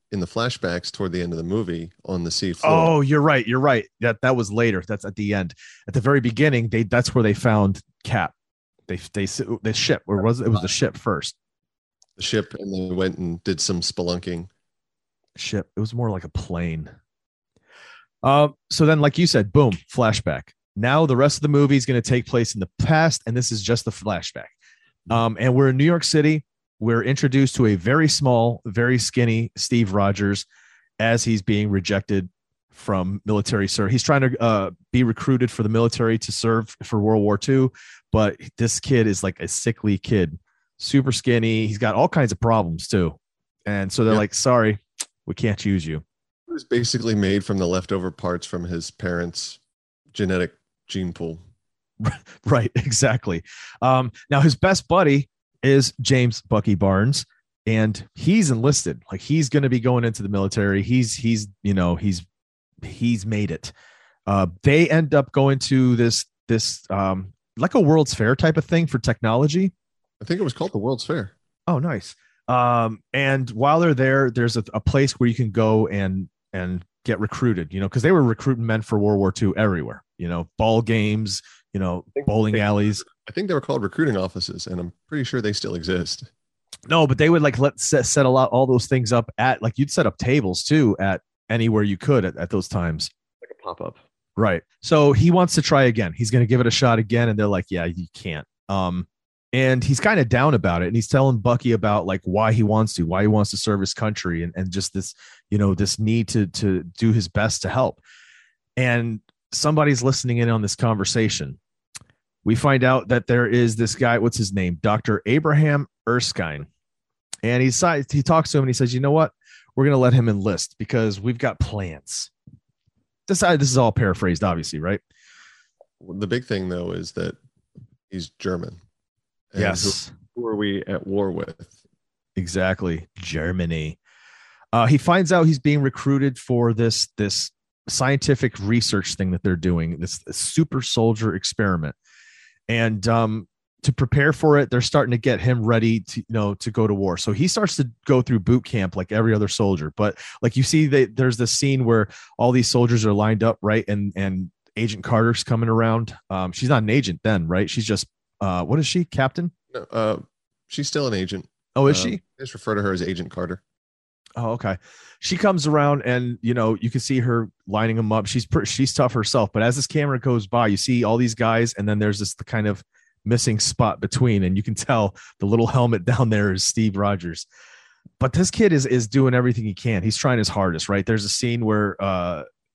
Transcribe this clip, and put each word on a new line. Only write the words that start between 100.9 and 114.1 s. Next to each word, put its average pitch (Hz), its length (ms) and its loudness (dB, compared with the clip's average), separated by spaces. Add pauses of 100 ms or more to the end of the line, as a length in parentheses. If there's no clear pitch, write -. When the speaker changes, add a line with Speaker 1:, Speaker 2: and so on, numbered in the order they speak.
Speaker 2:
he's 113 120 -2
telling 135 300 2
Bucky 120 320 0
about, 104 340 0
like, 95 200 -4
why 107 280 0
he 110 120 2
wants 110 300 2
to, 85 100 -2
why 90 180 0
he 107 60 2
wants 107 240 2
to 101 40 -8
serve 104 220 -2
his 95 160 -4
country, 92 480 -4
and, 85 140 -8
and 92 160 -6
just 95 200 -6
this, - 220 -8 (360)
you 104 80 0
know, 98 160 2
this 95 260 -2
need 110 280 0
to, 104 200 0
to 92 340 -2
do 110 300 -2
his 104 160 0
best - 340 -2
to 90 60 -6
help. 120 320 -2 (760)
And 120 440 0 (320)
somebody's 147 500 2
listening 127 360 0
in 117 100 2
on 113 140 0
this 98 140 -4
conversation. 107 800 -2 (880)
We 110 100 2
find 135 300 2
out 127 240 2
that 120 180 0
there 120 220 2
is 117 260 2
this 110 220 -2
guy, 120 220 2